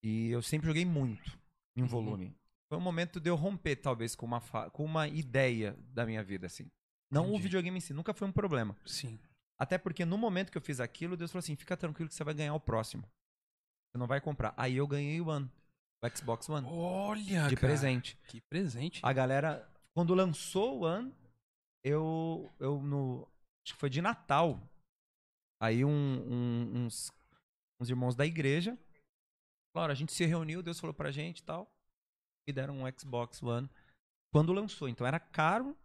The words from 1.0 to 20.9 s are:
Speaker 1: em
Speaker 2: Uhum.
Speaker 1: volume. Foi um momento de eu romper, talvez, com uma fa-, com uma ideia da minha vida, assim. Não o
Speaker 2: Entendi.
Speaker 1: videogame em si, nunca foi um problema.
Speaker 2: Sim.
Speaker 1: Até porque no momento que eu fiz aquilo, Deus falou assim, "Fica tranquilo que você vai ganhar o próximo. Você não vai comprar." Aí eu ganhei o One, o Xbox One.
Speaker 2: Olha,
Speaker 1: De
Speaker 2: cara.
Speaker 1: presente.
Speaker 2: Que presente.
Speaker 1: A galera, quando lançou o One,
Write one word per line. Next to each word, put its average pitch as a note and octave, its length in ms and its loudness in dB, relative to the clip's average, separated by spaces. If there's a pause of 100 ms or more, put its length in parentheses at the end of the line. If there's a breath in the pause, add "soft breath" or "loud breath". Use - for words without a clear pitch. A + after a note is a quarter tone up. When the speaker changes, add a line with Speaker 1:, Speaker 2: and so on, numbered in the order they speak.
Speaker 1:
em B2 60 0
Speaker 2:
Uhum. B2+ 80 4
Speaker 1:
volume. G#2+ 440 -2 (380)
Foi D3+ 60 -4
um F3 40 -2
momento F3 380 -2
de D#3+ 100 -2
eu F3 60 4
romper, E3 420 0
talvez, A#2 380 -2
com - 100 -10
uma A#2 140 -2
fa-, - 300 -6
com - 160 -4
uma D#3 240 0
ideia B2+ 680 2 (180)
da A#2+ 120 0
minha A2 180 -2
vida, F#2 240 -6
assim. G2+ 220 -12 (420)
Não D3 140 6
o - 60 0
Speaker 2:
Entendi. G#3 120 0
Speaker 1:
videogame F#3 340 0
em E3+ 40 -4
si, - 120 -8
nunca E3 200 -4
foi - 140 -4
um F#3+ 40 -2
problema. C#3 440 0 (100)
Speaker 2:
Sim. A2+ 340 -8 (400)
Speaker 1:
Até F3+ 180 0
porque F3 280 -2
no F3 120 0
momento G3 340 0
que - 60 -6
eu D3+ 40 -4
fiz C#3 180 -6
aquilo, E3 380 -4
Deus E3+ 140 -6
falou F3+ 80 -4
assim, D#3 180 -4
"Fica - 180 -4
tranquilo D#3+ 320 -4
que - 80 -12
você - 80 -6
vai D3+ 100 -2
ganhar D3 200 -2
o D#3 80 -2
próximo. - 420 -2 (880)
Você - 60 -8
não B2 100 -2
vai C3+ 140 0
comprar." C#3 340 -2
Aí B2+ 220 0
eu C#3+ 100 4
ganhei C#3+ 320 0
o E3+ 80 0
One, C#3+ 220 0 (520)
o A#2+ 160 -4
Xbox A#2 300 -4
One. D3 220 -2
Speaker 2:
Olha, F#3+ 800 0
Speaker 1:
De B2+ 60 4
Speaker 2:
cara. C3 120 4
Speaker 1:
presente. C3+ 500 2 (100)
Speaker 2:
Que A#2 140 -12
presente. D3+ 640 -2
Speaker 1:
A C3 80 4
galera, C3+ 560 2 (280)
quando F3 180 4
lançou F#3+ 640 2
o F#3+ 60 -2
One, G#3+ 280 -2 (680)